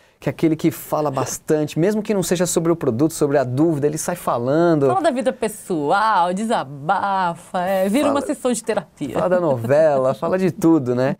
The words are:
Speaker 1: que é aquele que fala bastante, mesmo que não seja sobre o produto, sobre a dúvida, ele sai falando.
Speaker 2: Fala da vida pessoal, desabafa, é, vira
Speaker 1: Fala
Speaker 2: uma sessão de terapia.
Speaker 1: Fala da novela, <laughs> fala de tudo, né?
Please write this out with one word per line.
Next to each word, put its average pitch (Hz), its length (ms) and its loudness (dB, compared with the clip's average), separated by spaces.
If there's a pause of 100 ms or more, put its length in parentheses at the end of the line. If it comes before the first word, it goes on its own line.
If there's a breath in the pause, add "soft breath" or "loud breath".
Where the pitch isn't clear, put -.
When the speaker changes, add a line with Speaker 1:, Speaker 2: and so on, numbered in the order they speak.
(200 soft breath)
Speaker 1:
que - 100 -4
é - 20 -2
aquele 160 240 0
que 156 160 0
fala 151 400 -4
bastante, 143 640 -2
mesmo 208 240 2
que 208 120 -2
não 190 100 0
seja 180 240 -2
sobre 170 240 0
o 165 60 2
produto, 139 360 0
sobre 147 240 0
a 135 60 2
dúvida, 139 440 0
ele 151 100 -4
sai 180 180 -6
falando. 151 720 2
Speaker 2:
Fala 381 140 2
da 311 100 2
vida 254 220 -2
pessoal, 185 1000 0
desabafa, 185 1300 -2
é, 190 280 0
vira 277 180 2
Speaker 1:
Fala 285 120 0
Speaker 2:
uma 277 60 -6
sessão 254 260 -2
de - 120 -4
terapia. 170 500 -6
Speaker 1:
Fala 165 160 0
da 180 100 2
novela, 139 720 2
<laughs> - 20 -14
fala 175 220 -2
de 185 140 2
tudo, 147 440 2
né? 131 240 0